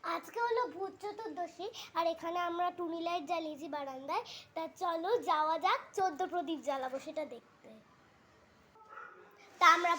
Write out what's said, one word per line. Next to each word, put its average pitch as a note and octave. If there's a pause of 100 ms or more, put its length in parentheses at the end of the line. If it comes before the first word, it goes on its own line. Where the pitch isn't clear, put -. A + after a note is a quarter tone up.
আজকে E4+
হলো A#4
ভূত F#4
চতুর্দশী, G4 (240)
আর E4
এখানে E4
আমরা F4
টুনি E4+
লাইট E4+
জ্বালিয়েছি D#4
বারান্দায়। C#4 (320)
তা D#4+
চলো F4
যাওয়া D#4
যাক, G4+ (160)
চোদ্দ F#4
প্রদীপ D#4+
জ্বালাবো C4+
সেটা D#4
দেখতে। - (1900)
তা F#4
আমরা E4+